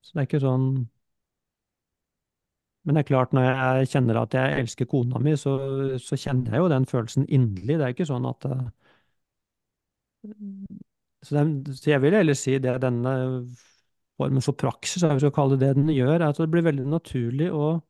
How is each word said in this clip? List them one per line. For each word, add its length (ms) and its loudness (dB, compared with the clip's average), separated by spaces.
Så 140 -16
det 80 0
er 60 -2
ikke 140 2
sånn, 240 2
men 120 2
det 60 2
er 80 -6
klart, 240 2
når 100 6
jeg 460 2
kjenner 320 2
at 100 -4
jeg 200 2
elsker 260 -6
kona 320 0
mi, 160 2
så, 140 -2
så 160 -6
kjenner 380 -2
jeg 80 2
jo 80 2
den 180 2
følelsen 400 -2
inderlig. 480 0
Det 80 0
er 80 -4
ikke 160 -4
sånn 160 -4
at, 240 -8
eh, 140 -4
så 140 -6
den, 140 2
så 180 -2
jeg 80 4
vil 160 4
heller 200 4
si 240 0
det, 200 0
denne 320 0
formen 260 0
for 120 -2
praksis, 460 -4
hvis 160 4
vi 60 2
skal 100 2
kalle 220 2
det 120 2
det 80 2
den 160 2
gjør, 240 2
er 120 2
at 120 -2
det 120 0
blir 120 2
veldig 240 0
naturlig 640 -4
å 220 0